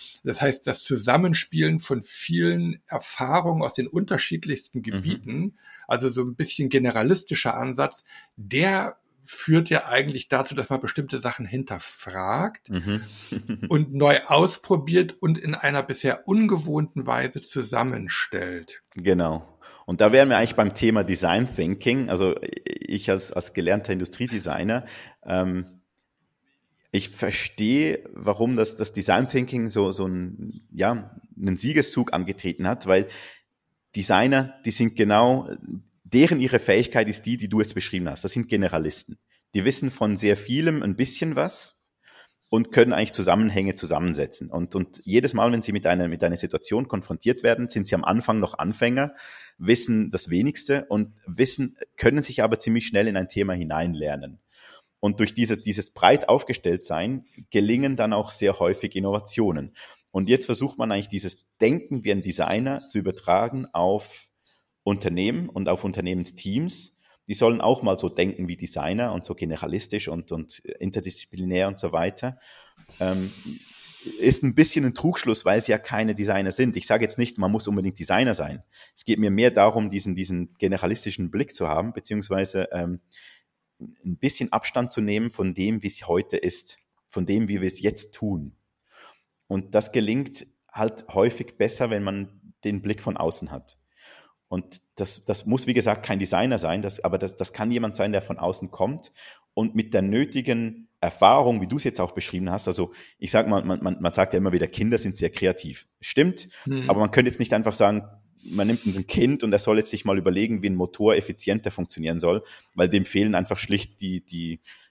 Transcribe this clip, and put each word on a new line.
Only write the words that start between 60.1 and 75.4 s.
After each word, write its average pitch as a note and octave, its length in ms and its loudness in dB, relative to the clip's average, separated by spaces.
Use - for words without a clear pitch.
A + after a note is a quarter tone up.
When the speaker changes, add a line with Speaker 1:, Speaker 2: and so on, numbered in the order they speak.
Speaker 2:
Und F#2+ 180 -2
jetzt B2 180 4
versucht B2+ 320 -4
man A2+ 120 -2
eigentlich G2+ 180 -2
dieses F#2+ 360 -10
Denken C#3 440 2
wie G#2+ 80 2
ein G2 100 -2
Designer G2 640 -2
zu - 100 -4
übertragen G2 760 0
auf F#2+ 560 -2
Unternehmen G2 640 -2
und G2 200 -4
auf F2+ 160 0
Unternehmensteams. F#2+ 1120 -4
Die G#2 60 -4
sollen A#2 260 4
auch A#2+ 220 2
mal F#2+ 160 2
so F#2 100 -2
denken F#2 400 -2
wie F2 80 -6
Designer F2+ 560 -4
und F2+ 120 -6
so - 100 -8
generalistisch E2 760 -6
und, E2+ 240 -8
und E2 280 -10
interdisziplinär F#2 1080 -4
und G2 100 -10
so E2+ 140 -6
weiter. F#2+ 460 -2
Ähm, F#2 300 -2
ist A2+ 220 4
ein C3 120 2
bisschen D3+ 300 6
ein B2+ 100 0
Trugschluss, - 500 0